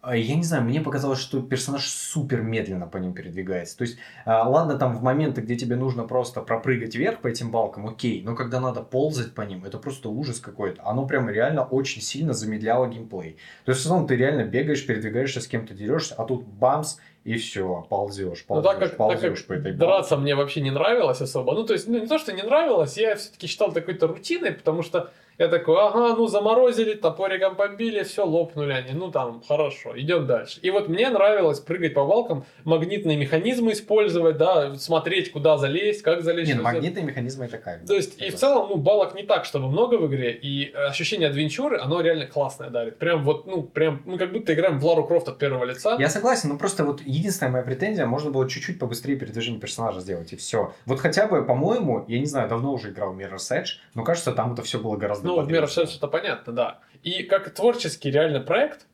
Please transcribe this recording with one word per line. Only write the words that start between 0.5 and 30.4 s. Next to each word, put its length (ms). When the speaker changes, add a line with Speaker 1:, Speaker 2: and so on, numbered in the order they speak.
Speaker 1:
мне 180
показалось, 380
что 220
персонаж 460
супер 540
медленно 460
по 100
ним 160
передвигается. 640
То 60
есть, 140
а, 240
ладно, 280
там 200
в 40
моменты, 400
где 140
тебе 220
нужно 260
просто 380
пропрыгать 540
вверх 260
по 60
этим 240
балкам, 360
окей, 340
но 140
когда 240
надо 220
ползать 520
по 100
ним, 200
это 140
просто 320
ужас 320
какой-то. 440
Оно 220
прям 220
реально 340
очень 380
сильно 320
замедляло 540
геймплей. 500
То 60
есть, 100
в 60
целом, 180
ты 120
реально 260
бегаешь, 420
передвигаешься, 540
с 80
кем-то 260
дерешься, 440
а 80
тут 180
бамс, 540
и 140
все, 520
ползешь, 600
Speaker 2:
Ну, 120
так 20
Speaker 1:
ползешь, 160
Speaker 2:
как, 100
так 80
Speaker 1:
ползешь 420
Speaker 2:
как 80
Speaker 1:
по 60
этой 180
балке. 60
Speaker 2:
драться 400
мне 180
вообще 240
не 120
нравилось 500
особо. 320
Ну, 100
то 100
есть, 140
ну, 120
не 80
то, 120
что 140
не 100
нравилось, 540
я 180
все-таки 320
считал 220
это 100
какой-то 280
рутиной, 440
потому 320
что 280
я 80
такой: 320
"Ага, 360
ну, 120
заморозили, 680
топориком 600
побили, 480
все, 220
лопнули 480
они, 200
ну, 160
там, 380
хорошо, 520
идем 280
дальше". 340